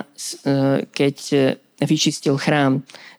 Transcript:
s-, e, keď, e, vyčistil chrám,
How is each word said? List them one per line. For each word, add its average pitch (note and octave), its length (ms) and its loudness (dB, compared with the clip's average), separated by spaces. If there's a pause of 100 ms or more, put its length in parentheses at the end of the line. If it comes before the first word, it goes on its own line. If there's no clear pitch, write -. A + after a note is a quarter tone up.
(140)
s-, - 320 -12
e, C#3 400 0
keď, C#3+ 300 -2 (180)
e, C#3+ 40 4 (440)
vyčistil D3+ 560 0
chrám, C#3+ 480 0 (320)